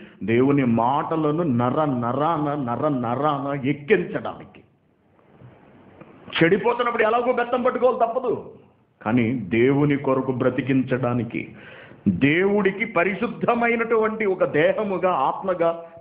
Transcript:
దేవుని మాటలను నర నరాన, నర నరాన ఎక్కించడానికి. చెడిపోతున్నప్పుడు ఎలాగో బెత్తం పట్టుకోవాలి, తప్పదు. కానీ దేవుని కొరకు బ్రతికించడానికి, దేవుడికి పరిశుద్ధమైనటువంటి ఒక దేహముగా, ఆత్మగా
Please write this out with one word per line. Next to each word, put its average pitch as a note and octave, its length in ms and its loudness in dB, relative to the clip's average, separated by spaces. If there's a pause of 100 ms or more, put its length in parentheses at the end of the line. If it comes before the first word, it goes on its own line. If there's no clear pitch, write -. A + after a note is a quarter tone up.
(240)
దేవుని C3 400 2
మాటలను D3 800 0
నర B2 420 0
నరాన, C#3+ 800 -2
నర A#2+ 240 -2
నరాన C3+ 760 -2
ఎక్కించడానికి. C#3+ 960 -4 (1700)
చెడిపోతున్నప్పుడు A#3 760 2
ఎలాగో A#3+ 300 2
బెత్తం A#3+ 300 0
పట్టుకోవాలి, A#3+ 360 2
తప్పదు. A3+ 560 -2 (480)
కానీ A2+ 300 2
దేవుని C3 640 2
కొరకు C3 360 0
బ్రతికించడానికి, B2+ 1200 -2 (520)
దేవుడికి F#3+ 760 2
పరిశుద్ధమైనటువంటి A3 1400 0
ఒక F#3 200 2
దేహముగా, F3+ 680 2
ఆత్మగా E3 720 0 (160)